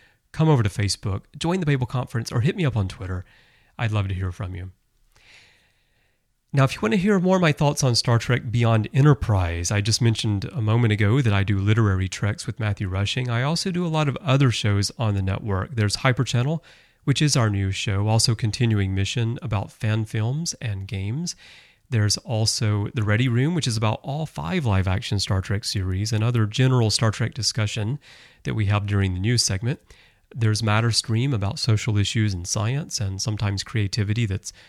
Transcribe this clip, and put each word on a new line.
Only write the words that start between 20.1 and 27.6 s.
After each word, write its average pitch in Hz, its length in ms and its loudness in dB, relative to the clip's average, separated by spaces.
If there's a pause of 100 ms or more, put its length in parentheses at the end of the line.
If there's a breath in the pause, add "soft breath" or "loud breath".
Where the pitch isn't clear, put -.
and 98 260 -6
games. 110 480 -6 (540 loud breath)
There's 107 300 2
also 110 760 0
The 107 80 -2
Ready 110 260 2
Room, 135 280 2
which 151 100 -2
is 113 100 -2
about 110 260 0
all 151 220 -6
five 156 400 -4
live-action 98 540 0
Star 95 220 0
Trek 98 240 -4
series 95 480 -2
and 107 100 0
other 117 240 2
general 127 440 2
Star 110 200 2
Trek 110 240 -4
discussion 107 640 -2 (460 loud breath)